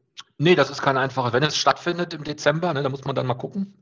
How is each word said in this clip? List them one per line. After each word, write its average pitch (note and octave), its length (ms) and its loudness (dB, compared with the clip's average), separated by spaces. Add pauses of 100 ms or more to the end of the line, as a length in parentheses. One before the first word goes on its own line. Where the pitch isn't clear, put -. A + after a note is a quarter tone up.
(380)
Nee, E3+ 180 6
das C#3 160 4
ist - 100 -10
kein C3+ 160 2
einfaches, B2+ 360 0
wenn C3 100 4
es D3+ 120 0
stattfindet E3+ 600 0
im D3+ 80 -10
Dezember, D3+ 500 0
ne, C3+ 80 -2
da C#3 80 -2
muss C3+ 160 -8
man C3+ 100 -4
dann B2+ 120 -2
mal B2 80 0
gucken. - 460 -8